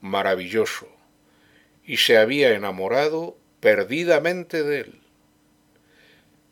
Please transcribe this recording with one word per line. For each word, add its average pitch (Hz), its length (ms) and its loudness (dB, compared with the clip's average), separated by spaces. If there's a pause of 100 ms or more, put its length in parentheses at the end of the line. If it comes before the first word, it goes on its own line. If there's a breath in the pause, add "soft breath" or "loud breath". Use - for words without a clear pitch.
maravilloso, 98 880 -4 (960 soft breath)
y 123 140 -6
se - 180 4
había 123 380 4
enamorado 104 840 -4 (240)
perdidamente 160 1000 0
de 143 180 -4
él. - 200 -18 (1500 soft breath)